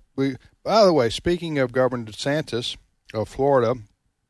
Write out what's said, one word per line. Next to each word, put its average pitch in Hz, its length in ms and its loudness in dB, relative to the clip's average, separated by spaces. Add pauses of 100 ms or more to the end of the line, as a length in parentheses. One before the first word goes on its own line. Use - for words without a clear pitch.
(160)
we, 135 220 -4 (260)
by 202 220 4
the 180 80 6
way, 120 160 2
speaking 170 500 -4
of 123 120 0
Governor 123 340 -2
DeSantis 123 720 -6 (360)
of 110 140 -4
Florida, 131 480 2 (540)